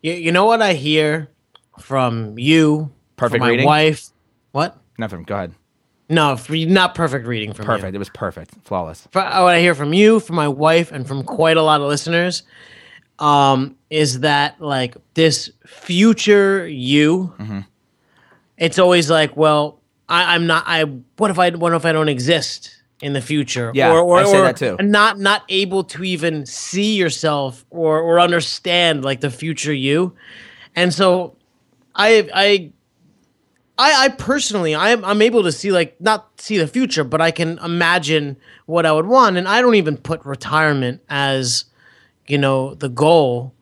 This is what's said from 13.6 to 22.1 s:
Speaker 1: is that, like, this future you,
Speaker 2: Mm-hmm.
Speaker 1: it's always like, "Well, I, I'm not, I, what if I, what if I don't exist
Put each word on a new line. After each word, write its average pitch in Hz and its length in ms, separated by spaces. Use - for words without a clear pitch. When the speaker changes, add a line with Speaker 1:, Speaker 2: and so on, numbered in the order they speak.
Speaker 1:
is 143 300
that, 143 400
like, 131 360
this 160 360
future 196 1040
you, 151 720
Speaker 2:
Mm-hmm. 101 220
Speaker 1:
it's 165 220
always 175 320
like, 156 260
"Well, 151 440
I, 175 260
I'm 170 120
not, 165 200
I, 160 160
what 208 140
if 170 80
I, 180 120
what 170 220
if 160 120
I 165 80
don't 156 160
exist 139 680